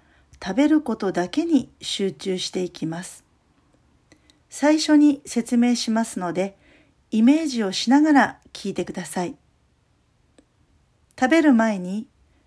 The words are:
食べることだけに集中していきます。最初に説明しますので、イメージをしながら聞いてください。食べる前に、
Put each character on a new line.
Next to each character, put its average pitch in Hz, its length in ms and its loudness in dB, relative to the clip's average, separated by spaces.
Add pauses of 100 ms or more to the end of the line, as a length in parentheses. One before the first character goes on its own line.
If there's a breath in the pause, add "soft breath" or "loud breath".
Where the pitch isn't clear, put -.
(440 soft breath)
食 185 100 -6
べ 285 140 2
る 302 140 2
こ 226 120 -6
と 190 180 -4
だ 175 180 -4
け 330 160 -4
に 320 340 -2
集 196 320 -6
中 190 240 -8
し - 140 -8
て 185 120 -6
い 175 80 -8
き - 140 -12
ま 165 200 -8
す。 - 200 -20 (1300 soft breath)
最 302 300 0
初 302 180 4
に 294 260 4
説 233 320 -4
明 240 200 2
し - 140 -4
ま 226 140 0
す - 140 -10
の 175 160 -6
で、 190 240 -4 (520 soft breath)
イ 220 120 2
メ 302 220 4
ー - 20 -4
ジ 233 180 -4
を 190 80 -4
し - 160 -6
な 285 140 6
が 311 100 4
ら 254 280 2 (120)
聞 196 200 -10
い - 20 -10
て 180 100 -4
く - 80 -12
だ 175 140 -8
さ 180 180 -6
い。 170 100 -8 (1800)
食 254 120 2
べ 330 100 4
る 302 140 6
前 220 240 2
に、 185 280 -8 (400)